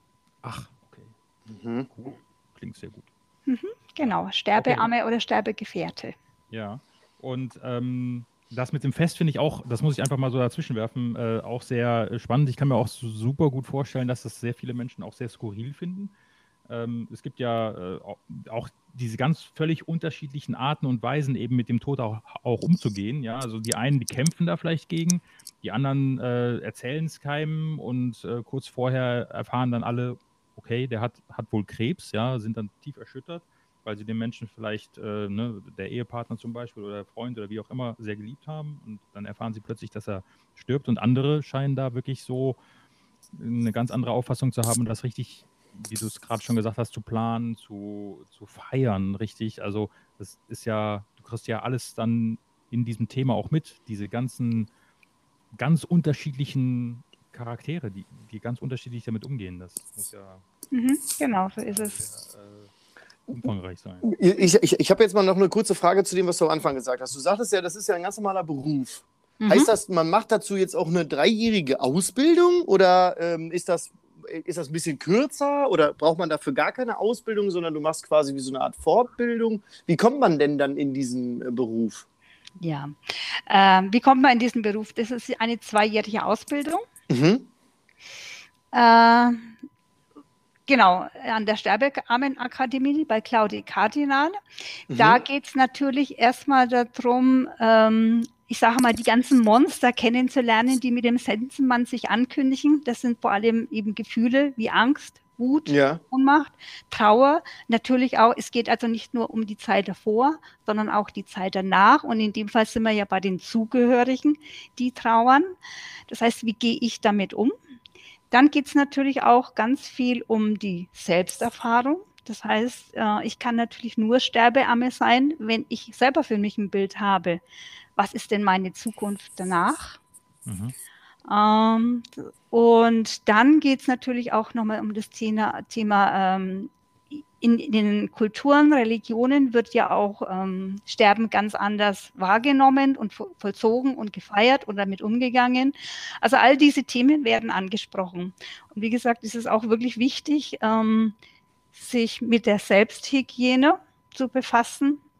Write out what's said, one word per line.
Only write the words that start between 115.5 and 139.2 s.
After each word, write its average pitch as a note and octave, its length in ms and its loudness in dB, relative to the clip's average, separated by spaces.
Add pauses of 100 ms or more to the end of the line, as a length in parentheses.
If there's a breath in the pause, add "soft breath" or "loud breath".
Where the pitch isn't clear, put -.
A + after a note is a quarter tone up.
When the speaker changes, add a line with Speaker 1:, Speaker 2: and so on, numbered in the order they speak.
Speaker 3:
Das - 140 -10
heißt, A#3 240 0
wie A3 80 0
gehe A#3 280 0
ich A#3 200 -4
damit G3+ 320 0
um? A#3+ 180 0 (800 loud breath)
Dann C#4 200 8
geht's D4 240 -2
natürlich C#4 480 0
auch A#3+ 320 4
ganz A#3 320 -2
viel B3 400 -2
um G#3+ 320 0
die F#3 320 -6
Selbsterfahrung. A#3 1040 -2 (280)
Das - 180 -12
heißt, A3 520 -4
äh, G#3+ 300 -2
ich - 140 -10
kann A#3 160 -2
natürlich A#3 420 -6
nur A#3 220 2
Sterbeamme A#3+ 720 2
sein, B3+ 480 4
wenn A3 300 -2
ich A3+ 240 -10
selber C4+ 300 2
für A3 140 -2
mich G3+ 200 -2
ein G3+ 120 -2
Bild G3 300 -2
habe. F#3 420 0 (540 loud breath)
Was G3+ 180 0
ist - 180 -10
denn G#3 120 0
meine F#3+ 300 2
Zukunft - 640 -8
danach? F#3 640 -2 (460)
Speaker 1:
Mhm. A2 280 -8 (580 loud breath)
Speaker 3:
Ähm, A3 720 2 (480)
und A#3 760 4
dann C#4 320 8
geht's C4+ 280 0
natürlich B3 440 -2
auch G#3+ 220 -2
nochmal G#3+ 260 -2
um G#3+ 140 -6
das G#3+ 160 -8
Thema, G#3+ 600 -2
Thema, G3 640 2
ähm, F#3+ 340 -6 (720)
in, A#3 160 6
in - 140 -8
den G#3 400 2
Kulturen, C#4+ 640 4
Religionen A#3 800 2